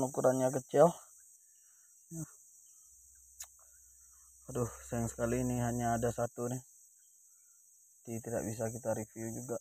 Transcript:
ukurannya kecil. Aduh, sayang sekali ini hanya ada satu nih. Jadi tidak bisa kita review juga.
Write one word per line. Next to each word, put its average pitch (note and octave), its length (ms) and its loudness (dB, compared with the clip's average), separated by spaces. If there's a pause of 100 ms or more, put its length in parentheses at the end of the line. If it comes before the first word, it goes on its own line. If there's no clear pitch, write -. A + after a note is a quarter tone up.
ukurannya C3 560 4
kecil. C#3+ 240 6 (3750)
Aduh, B2 160 0 (160)
sayang A#2 240 -2
sekali A#2 320 0
ini B2 240 0
hanya A#2+ 320 0
ada A#2 160 0
satu A#2+ 400 -4
nih. B2+ 80 -6 (1400)
Jadi A2+ 160 -6
tidak A2+ 240 -4
bisa A2+ 240 -4
kita A#2 240 -4
review A2+ 400 -6
juga. A#2+ 280 -6